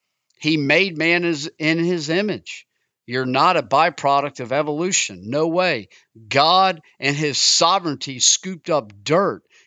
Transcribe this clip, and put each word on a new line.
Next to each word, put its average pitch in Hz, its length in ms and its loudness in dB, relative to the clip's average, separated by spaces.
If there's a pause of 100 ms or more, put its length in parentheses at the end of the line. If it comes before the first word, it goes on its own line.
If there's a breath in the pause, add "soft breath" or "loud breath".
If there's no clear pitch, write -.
(380)
He 156 180 0
made 156 400 2
man 170 280 0
as, 160 340 -2
in 160 200 0
his 170 320 -2
image. 185 560 -4 (400)
You're 127 200 -4
not 147 300 2
a 147 60 0
byproduct 139 800 0
of 120 120 -8
evolution. 147 760 -4
No 156 180 0
way. 165 400 -2 (400 soft breath)
God 170 520 4 (180 soft breath)
and 139 180 -2
his 147 240 -2
sovereignty 165 800 0
scooped 180 520 -2
up 123 220 -2 (100)
dirt. 147 400 0 (240 soft breath)